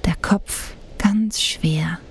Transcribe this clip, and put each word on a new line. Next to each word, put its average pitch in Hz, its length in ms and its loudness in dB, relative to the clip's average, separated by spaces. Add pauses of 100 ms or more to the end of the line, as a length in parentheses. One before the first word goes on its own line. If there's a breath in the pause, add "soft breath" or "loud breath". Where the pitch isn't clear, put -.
Der 170 120 2
Kopf - 580 0 (240)
ganz 214 420 2
schwer. 160 580 0 (120)